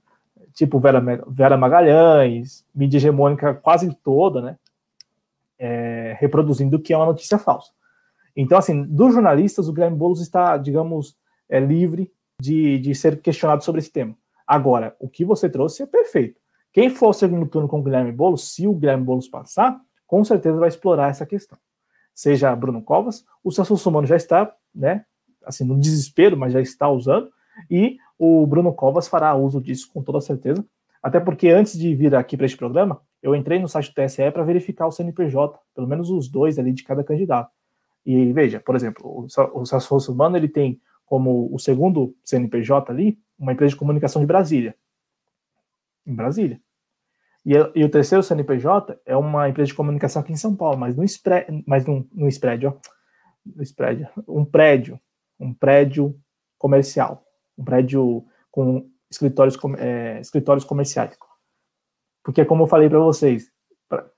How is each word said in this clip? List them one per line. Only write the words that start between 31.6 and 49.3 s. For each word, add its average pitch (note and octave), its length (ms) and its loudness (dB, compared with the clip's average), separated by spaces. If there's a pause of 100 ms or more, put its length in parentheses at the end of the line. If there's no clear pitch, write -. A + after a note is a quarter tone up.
de E3 160 -2
vir C#3 200 2
aqui C3 220 -2
para C3+ 100 -2
este B2 100 -6
programa, D3 440 -2 (220)
eu C#3 140 0
entrei D3 220 -2
no F3+ 100 -4
site C#3+ 220 -6
do - 40 -20
T C#3+ 80 -2
S C3+ 180 -4
E C#3 100 0
pra E3+ 120 -6
verificar F3 440 -2
o E3 40 -2
C D#3+ 120 -10
N E3+ 100 -8
P E3+ 160 -4
J, C#3+ 300 -2 (160)
pelo B2 120 -8
menos E3 240 -6
os D3 180 -4
dois C#3 300 -2
ali B2+ 140 -2
de C3 100 -8
cada C#3 220 -6
candidato. D3+ 460 -4 (540)
E B2+ 280 2
veja, B2+ 260 0
por B2+ 160 -4
exemplo, A#2+ 500 -8
o A#2 60 -18
Sa-, - 240 0
o B2+ 100 -8
Celso C3+ 300 -2
Russomano, C#3 420 0
ele D#3 120 0
tem C#3 320 -2 (260)
como B2+ 480 0
o C#3 40 -8
segundo C#3 640 0
C - 120 -4
N B2 120 -2
P A#2 140 -4
J C#3 280 -2
ali, G3+ 280 -2 (200)
uma C3 140 -6
empresa C#3+ 180 2
de C#3 60 -10
comunicação D3 440 -2
de D3 60 2
Brasília. D3+ 480 0 (1300)
Em C3+ 100 -10
Brasília. C3+ 460 -4 (840)
E, C3+ 60 2 (220)
e D#3 100 4
o D3 40 2
terceiro D#3 340 2
C F#3 120 -2
N D3+ 80 -2
P C3+ 160 -2
J F#3 480 -2
é C3 100 -2
uma D3 320 0